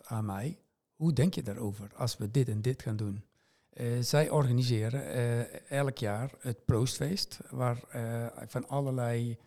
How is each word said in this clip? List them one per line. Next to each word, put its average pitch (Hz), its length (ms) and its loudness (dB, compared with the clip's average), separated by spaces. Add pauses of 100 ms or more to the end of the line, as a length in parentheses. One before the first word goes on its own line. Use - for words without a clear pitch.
aan 110 200 -4
mij, 104 340 -4 (360)
"Hoe 160 180 2
denk 170 220 4
je - 80 -2
daarover 101 540 -6
als 127 200 -2
we 107 140 -4
dit 120 180 4
en 107 140 0
dit 123 200 0
gaan 110 140 -2
doen?" 107 280 -4 (460)
Eh, - 160 -6 (140)
zij 147 300 4
organiseren, 123 760 2
eh, 120 640 -2
elk 139 280 0
jaar 110 400 0
het - 260 -6
Proostfeest, 131 720 2 (120)
waar, 123 380 0
eh, 117 380 -4 (200)
van - 220 -6
allerlei 120 800 0